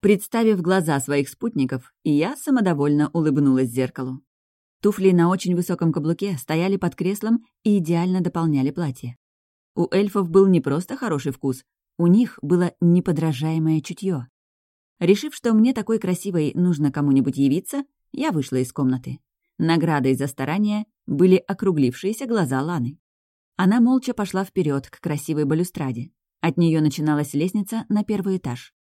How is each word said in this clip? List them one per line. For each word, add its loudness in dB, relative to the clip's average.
Представив 2
глаза 0
своих -2
спутников, -6
я 0
самодовольно 0
улыбнулась 2
зеркалу. -6
Туфли 2
на 4
очень -2
высоком -2
каблуке -4
стояли -2
под -4
креслом -2
и 2
идеально 0
дополняли 0
платье. -8
У -2
эльфов 0
был 6
не 6
просто -4
хороший -4
вкус, -6
у 2
них 4
было 0
неподражаемое 0
чутье. -6
Решив, 2
что -2
мне 4
такой -4
красивой -2
нужно 2
кому-нибудь 2
явиться, -2
я -4
вышла -2
из -4
комнаты. -4
Наградой 0
за -4
старание -4
были 4
округлившиеся -2
глаза -2
Ланы. -6
Она 2
молча 2
пошла -4
вперед -2
к -20
красивой -4
балюстраде. -4
От -2
нее 4
начиналась 0
лестница -4
на 0
первый -2
этаж. -10